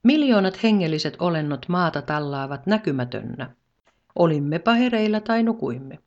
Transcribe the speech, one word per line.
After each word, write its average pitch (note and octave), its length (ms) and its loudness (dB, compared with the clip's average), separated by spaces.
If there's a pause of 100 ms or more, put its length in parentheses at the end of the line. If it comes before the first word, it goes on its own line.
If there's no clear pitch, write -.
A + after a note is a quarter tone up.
Miljoonat A#3 600 4
hengelliset D#3+ 560 0
olennot D3+ 500 -2
maata E3+ 340 0
tallaavat C#3 640 -6
näkymätönnä. C3 840 -4 (640)
Olimmepa D#3+ 600 2
hereillä A3 460 2
tai A3+ 220 0
nukuimme. C#3 640 -4